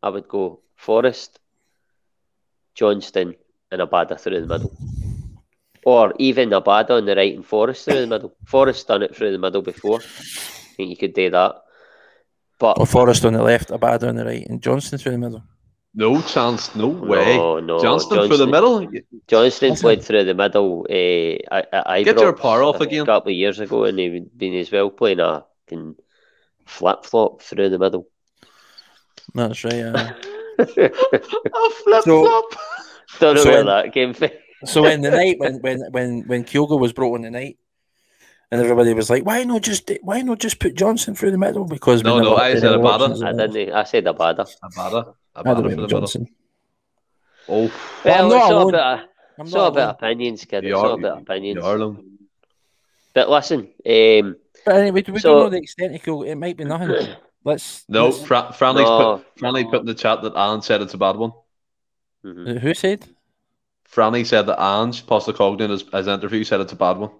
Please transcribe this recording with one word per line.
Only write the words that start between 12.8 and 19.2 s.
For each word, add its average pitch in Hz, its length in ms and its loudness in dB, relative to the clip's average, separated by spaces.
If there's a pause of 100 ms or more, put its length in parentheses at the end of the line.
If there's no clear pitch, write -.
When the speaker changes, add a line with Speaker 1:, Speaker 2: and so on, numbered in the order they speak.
Speaker 2:
Forrest 123 380 4
on 117 100 4
the 113 80 0
left, 117 280 2
Abada 117 380 -2
on 117 80 -4
the 117 80 -6
right, 117 240 -8
and 120 140 -10
Johnston 135 360 -4
through 131 140 -6
the 120 60 -6
middle. 117 240 -10 (520)
Speaker 3:
No 110 280 2
chance, 120 520 -2
no 107 140 -2
way. 110 480 2
Speaker 1:
No, 82 240 0
no, 82 200 -4
Speaker 3:
Johnston 104 480 2
through 147 80 4
the 139 100 4
Speaker 1:
Johnston 131 40 0
Speaker 3:
middle? 208 300 4 (480)